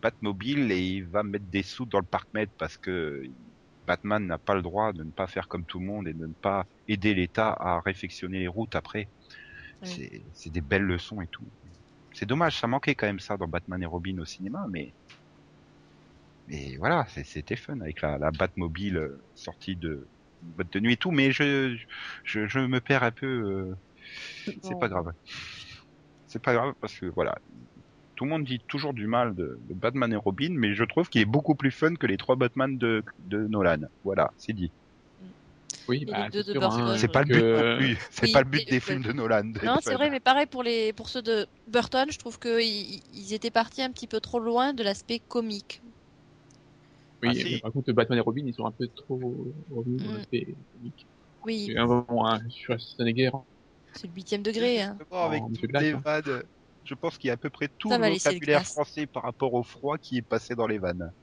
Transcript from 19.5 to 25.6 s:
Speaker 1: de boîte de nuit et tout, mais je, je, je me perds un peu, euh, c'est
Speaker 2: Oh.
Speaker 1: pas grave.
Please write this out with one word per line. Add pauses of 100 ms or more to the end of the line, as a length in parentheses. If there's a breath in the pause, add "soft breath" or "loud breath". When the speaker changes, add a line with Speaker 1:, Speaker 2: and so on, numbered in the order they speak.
Speaker 1:
de (340)
boîte
de
nuit
et
tout,
mais
je, (460 loud breath)
je,
je
me
perds
un
peu,
euh, (680 loud breath)
c'est
Speaker 2:
Oh.
Speaker 1:
pas
grave. (1120 loud breath)